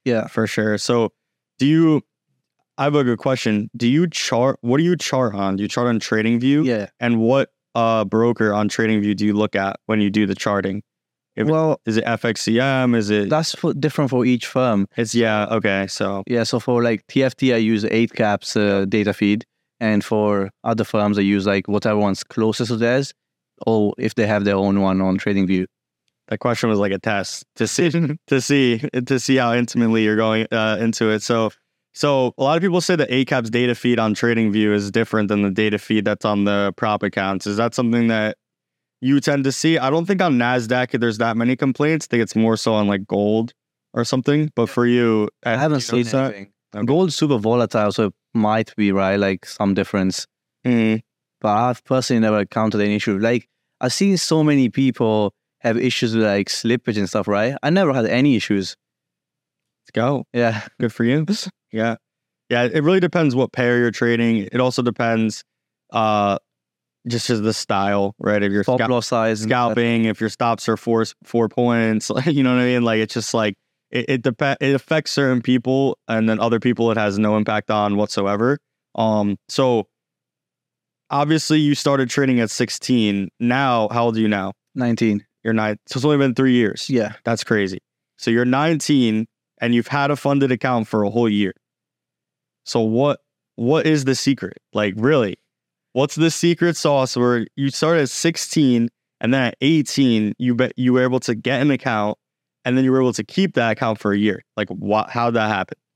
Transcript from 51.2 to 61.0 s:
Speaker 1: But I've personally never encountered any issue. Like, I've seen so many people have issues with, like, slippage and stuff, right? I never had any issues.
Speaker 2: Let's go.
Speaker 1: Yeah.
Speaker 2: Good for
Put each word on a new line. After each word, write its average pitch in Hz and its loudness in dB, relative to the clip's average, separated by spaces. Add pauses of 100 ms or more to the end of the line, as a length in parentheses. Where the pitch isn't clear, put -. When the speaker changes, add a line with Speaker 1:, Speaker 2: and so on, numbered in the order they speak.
Speaker 1:
But 107 -2
I've 117 0
personally 131 0
never 107 2
encountered 107 -2
any 104 0
issue. 101 -2
Like, 117 -2 (320)
I've 123 -2
seen 196 2
so 160 0
many 143 4
people 110 0 (260)
have 117 0
issues 120 -2
with, 110 2
like, 101 0
slippage 117 -2
and 98 -2
stuff, 101 -2
right? 107 0
I 147 0
never 175 2
had 113 0
any 127 2
issues. 98 -2 (1080)
Speaker 2:
Let's - -20
go. 127 0
Speaker 1:
Yeah. 113 0 (120)
Speaker 2:
Good 117 -2
for 117 -2